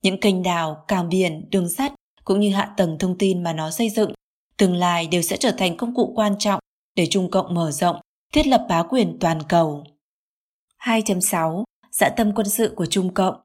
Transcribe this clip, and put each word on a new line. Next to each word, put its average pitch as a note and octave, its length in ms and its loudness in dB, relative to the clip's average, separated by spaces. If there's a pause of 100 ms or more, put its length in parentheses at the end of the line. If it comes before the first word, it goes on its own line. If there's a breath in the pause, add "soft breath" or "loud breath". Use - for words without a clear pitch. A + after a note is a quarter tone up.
Những F#3+ 160 2
kênh F#3 240 2
đào, E3 440 -2
cảng F3 220 0
biển, F3 420 -2
đường F3 180 0
sắt C4+ 240 -4 (300)
cũng F#3+ 160 0
như G#3 100 4
hạ G3 280 -2
tầng E3 220 0
thông F#3 180 -2
tin F#3 260 0
mà E3+ 100 -2
nó D#3 180 -6
xây A3+ 180 -2
dựng, G#3+ 240 0 (440)
tương F3+ 180 4
lai F3 320 0
đều E3+ 140 0
sẽ - 160 -2
trở B3 140 2
thành F3+ 260 0
công A#3+ 180 -6
cụ - 200 0
quan G#3 240 2
trọng G3 200 0 (360)
để F3 100 4
Trung F#3 260 0
Cộng F#3 220 0
mở E3 180 0
rộng, F3 240 0 (380)
thiết D4 140 4
lập C4 220 4
bá E3+ 140 2
quyền G3 360 0
toàn E3 200 0 (100)
cầu. D#3 340 2 (920)
Hai A3+ 240 0
chấm G3 200 0
sáu E3+ 420 -2 (280 soft breath)
Dã - 180 2
tâm G#3+ 260 0
quân G#3 140 0
sự A3+ 260 0
của E3+ 100 -2
Trung F#3 280 -2
Cộng. F#3+ 320 0